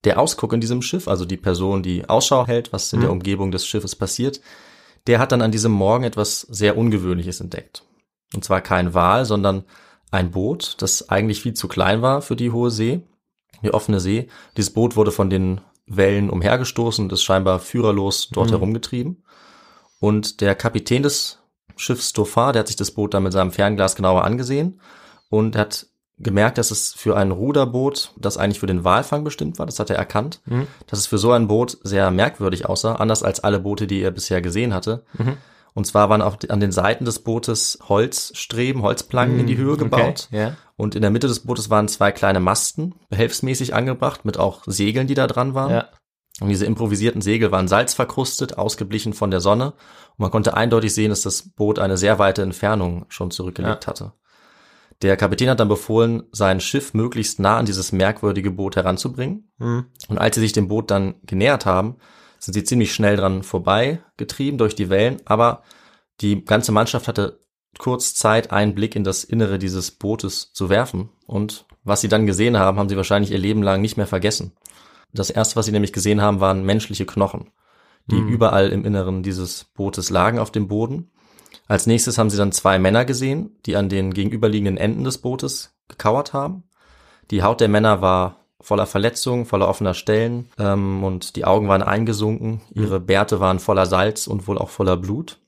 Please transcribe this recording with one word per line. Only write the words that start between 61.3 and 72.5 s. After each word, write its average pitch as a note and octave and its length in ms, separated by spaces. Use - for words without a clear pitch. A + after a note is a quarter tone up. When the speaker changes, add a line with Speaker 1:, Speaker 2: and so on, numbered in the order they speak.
Speaker 1:
haben, G2+ 300
sind F#2 160
sie G2 100
ziemlich A#2+ 300
schnell G#2 220
dran F#2+ 260
vorbeigetrieben B2+ 1160
durch A2 160
die F#2 160
Wellen. A2+ 340
Aber A2+ 380
die G2+ 240
ganze G#2+ 280
Mannschaft A#2 360
hatte - 320
kurz B2+ 360
Zeit, A2 380
einen G2+ 220
Blick G#2 200
in G#2 100
das F#2 200
Innere G#2 340
dieses F#2 320
Bootes - 640
zu F#2+ 160
werfen. G#2+ 420
Und - 400
was G2+ 180
sie - 80
dann G#3+ 180
gesehen A#2+ 320